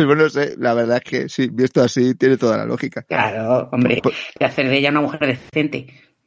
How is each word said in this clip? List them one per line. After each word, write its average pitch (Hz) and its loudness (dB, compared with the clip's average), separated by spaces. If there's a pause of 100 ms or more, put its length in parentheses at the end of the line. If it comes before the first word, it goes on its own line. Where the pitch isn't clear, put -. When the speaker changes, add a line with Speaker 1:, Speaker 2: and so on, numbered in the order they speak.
Speaker 1:
bueno, 151 4
no 156 4
sé, 143 -4
la 120 0
verdad 120 2
es 127 -6
que 135 -6
sí, 131 -2
visto 127 2
así, 123 2
tiene 131 4
toda 110 0
la 107 -4
lógica. 117 -6
Speaker 2:
Claro, 110 -2
hombre, 123 2
Speaker 1:
Pues, 123 0 (240)
Speaker 2:
de - 2
hacer 131 -2
de 135 2
ella 143 2
una 147 2
mujer 147 -4
decente. 139 -4 (400)